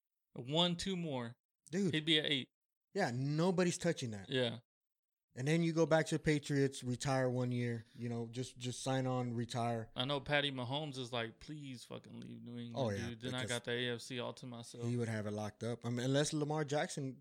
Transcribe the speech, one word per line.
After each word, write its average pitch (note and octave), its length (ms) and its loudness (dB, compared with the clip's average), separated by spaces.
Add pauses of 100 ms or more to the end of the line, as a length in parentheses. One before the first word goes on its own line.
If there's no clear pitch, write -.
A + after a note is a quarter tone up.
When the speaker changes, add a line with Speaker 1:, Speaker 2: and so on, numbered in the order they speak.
(340)
Speaker 1:
one, E3 420 4
two F#3+ 180 -2
more, C3 400 -4 (360)
Speaker 2:
Dude. F3 240 2
Speaker 1:
he'd D#3 100 2
be D#3 140 6
at D3 80 2
eight. C3+ 220 0 (440)
Speaker 2:
Yeah, E3 220 2
nobody's E3 640 4
touching C#3+ 320 0
that. G2+ 180 -8
Speaker 1:
Yeah. B2 280 2 (800)
Speaker 2:
And C3 140 -2
then E3 140 6
you E3 100 4
go D#3+ 140 6
back D#3 220 6
to D#3+ 80 2
the - 20 4
Patriots, C#3+ 640 2
retire B2+ 460 2
one B2 200 0
year, A#2+ 440 -2
you A#2+ 160 -6
know, A#2 200 -4
just, B2 280 -8
just B2 260 -6
sign C3 220 2
on, B2+ 280 0
retire. A#2 640 -2
Speaker 1:
I B2+ 80 0
know C#3+ 160 0
Patty C#3+ 320 2
Mahomes C3 460 -4
is B2 160 -6
like, A2+ 260 -4
"Please C#3 480 -10
fucking A#2 320 -12
leave A#2+ 240 -14
New A#2+ 140 -10
England, A#2+ 180 -10
Speaker 2:
Oh, B2+ 140 0
yeah, G2 180 -2
Speaker 1:
dude. A#2 140 -10
Then B2+ 120 -6
I B2+ 80 -4
Speaker 2:
because A#2+ 140 -4
Speaker 1:
got A#2+ 80 -4
the A#2+ 80 -2
A A#2+ 220 0
F A2+ 80 -8
C B2 180 -8
all A#2+ 140 -6
to - 120 -16
myself." A#2+ 400 -10
Speaker 2:
he A#2+ 120 2
would A#2 100 0
have A2 180 -2
it G#2 60 -2
locked G#2 300 -6
up. A#2 240 -2
I - 20 0
mean, A#2+ 160 0
unless C#3+ 300 4
Lamar D3+ 300 0
Jackson, C#3+ 560 -2